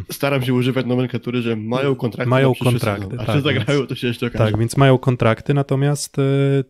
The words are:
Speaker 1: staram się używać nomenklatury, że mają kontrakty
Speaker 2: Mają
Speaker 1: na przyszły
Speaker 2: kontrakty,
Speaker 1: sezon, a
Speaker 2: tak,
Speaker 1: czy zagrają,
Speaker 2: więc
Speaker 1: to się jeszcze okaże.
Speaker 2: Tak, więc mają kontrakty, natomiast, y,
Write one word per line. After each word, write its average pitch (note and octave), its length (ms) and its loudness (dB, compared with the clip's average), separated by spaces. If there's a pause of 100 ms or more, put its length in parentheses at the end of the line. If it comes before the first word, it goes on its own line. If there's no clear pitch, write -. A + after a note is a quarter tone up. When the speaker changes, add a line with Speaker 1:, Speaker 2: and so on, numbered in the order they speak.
(120)
Speaker 1:
staram C#3 320 -2
się B2+ 100 0
używać B2 320 0
nomenklatury, B2 560 -2
że A2+ 140 -2
mają B2 400 -2
kontrakty B2 340 -4
Speaker 2:
Mają C3 200 4
Speaker 1:
na B2 60 2
przyszły C3 160 0
Speaker 2:
kontrakty, G#2+ 340 0
Speaker 1:
sezon, A#2 140 -8
a A2 60 -6
Speaker 2:
tak, - 100 0
Speaker 1:
czy C#3+ 60 2
zagrają, C#3 380 0
Speaker 2:
więc B2 100 -4
Speaker 1:
to B2+ 60 -4
się B2+ 120 -4
jeszcze A#2+ 200 -2
okaże. A2+ 240 0
Speaker 2:
Tak, G#2+ 80 -2
więc A2+ 180 -2
mają C3+ 200 6
kontrakty, B2 560 0
natomiast, C#3+ 680 -2
y, - 20 2 (480)